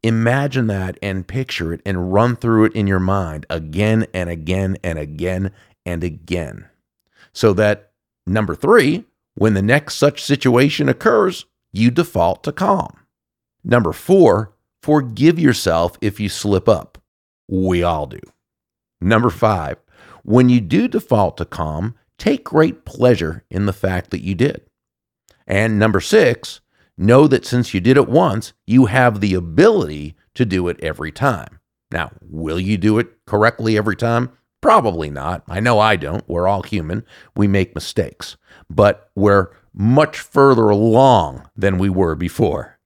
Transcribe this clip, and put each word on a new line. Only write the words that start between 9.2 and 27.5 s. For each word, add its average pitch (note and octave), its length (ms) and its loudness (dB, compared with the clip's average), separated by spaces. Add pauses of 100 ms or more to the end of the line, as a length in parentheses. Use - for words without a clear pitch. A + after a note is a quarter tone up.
when G#2+ 180 2
the F#2+ 80 0
next B2+ 340 0
such - 260 0
situation C3+ 680 0
occurs, - 560 0 (280)
you A2+ 160 2
default F#2+ 540 -2
to D3 80 -6
calm. - 480 -4 (640)
Number G#2+ 300 0
four, A#2 600 4 (280)
forgive D3+ 580 2
yourself F2+ 640 0
if G#2 180 -6
you G#2 100 -4
slip G2 380 -2
up. G2 300 0 (500)
We F#2 360 0
all D#2+ 240 -2
do. G1+ 120 -16 (800)
Number A2 300 2
five, F2+ 480 -2 (460)
when B2 260 4
you B2 120 4
do F3 260 0
default G#2 500 -2
to E2 80 -6
calm, D#2+ 500 -8 (220)
take - 260 -2
great D#3 420 0
pleasure E2+ 640 0
in G2 160 -4
the F#2+ 80 -2
fact F#2 380 -4
that D2+ 120 -8
you F#2+ 120 -6
did. B2+ 260 -2 (840)
And A2 320 0
number A2 200 2
six, D3 640 0 (360)
know B2 300 6
that C3 180 0
since B2 280 -4